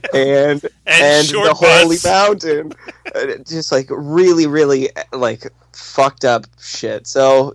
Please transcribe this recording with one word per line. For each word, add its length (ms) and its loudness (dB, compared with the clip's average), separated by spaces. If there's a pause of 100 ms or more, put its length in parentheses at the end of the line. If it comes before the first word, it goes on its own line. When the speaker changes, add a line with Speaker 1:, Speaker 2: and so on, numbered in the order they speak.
(140)
Speaker 1:
and, 0 -
Speaker 2:
And 520 0 (200)
Speaker 1:
and 420 2
Speaker 2:
Short 220 -2
Speaker 1:
The 40 4
Holy 440 4
Speaker 2:
Butts. 80 -4
Speaker 1:
Mountain. 680 -2 (420)
Uh, 320 -8
just, 280 -8
like, 160 -2
really, 580 2
really, 420 0 (220)
like, 400 -6 (220)
fucked 500 -2
up 220 0 (160)
shit. 460 -10
So, 480 2